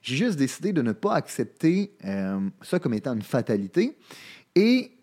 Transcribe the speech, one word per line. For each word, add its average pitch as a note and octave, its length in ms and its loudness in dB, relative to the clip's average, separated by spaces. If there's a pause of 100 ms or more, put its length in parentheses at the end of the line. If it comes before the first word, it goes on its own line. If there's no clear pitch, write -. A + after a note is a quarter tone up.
j'ai B2+ 140 -6
juste G3+ 200 0
décidé E3 360 -2
de D3+ 100 2
ne A#2 80 2
pas G3+ 240 0
accepter, E3+ 760 0 (120)
euh, G2 360 -2 (220)
ça F3+ 180 -2
comme B2 140 -2
étant A#2 200 -4
une G#2+ 80 -4
fatalité A#2 720 0 (600)
et A#3+ 340 4 (120)